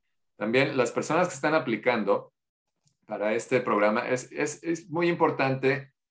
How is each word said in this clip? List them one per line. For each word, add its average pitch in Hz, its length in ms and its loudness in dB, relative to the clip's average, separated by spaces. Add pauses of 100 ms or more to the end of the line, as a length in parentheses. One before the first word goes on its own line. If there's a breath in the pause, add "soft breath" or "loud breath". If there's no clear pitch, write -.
(360)
También 123 400 0
las 123 140 2
personas 160 380 0
que - 60 -10
están 156 200 0
aplicando 113 800 0 (720)
para 107 300 -2
este 120 260 0
programa, 107 480 2
es, 127 240 -4
es, 147 300 -4
es 170 260 -6
muy 170 200 0
importante 135 840 0 (180)